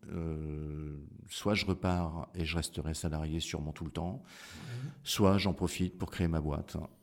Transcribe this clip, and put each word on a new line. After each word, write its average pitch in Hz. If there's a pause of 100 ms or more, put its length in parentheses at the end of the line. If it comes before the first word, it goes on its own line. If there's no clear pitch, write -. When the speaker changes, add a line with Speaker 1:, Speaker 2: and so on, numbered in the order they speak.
(100)
Speaker 1:
Euh, 76 (320)
soit -
je 101
repars 90
et 85
je 78
resterai 76
salarié 78
sûrement 76
tout 80
le 76
temps, 90
Speaker 2:
Ouais. - (140)
Speaker 1:
soit 98
j'en 95
profite 90
pour -
créer 90
ma 82
boîte. 76 (260)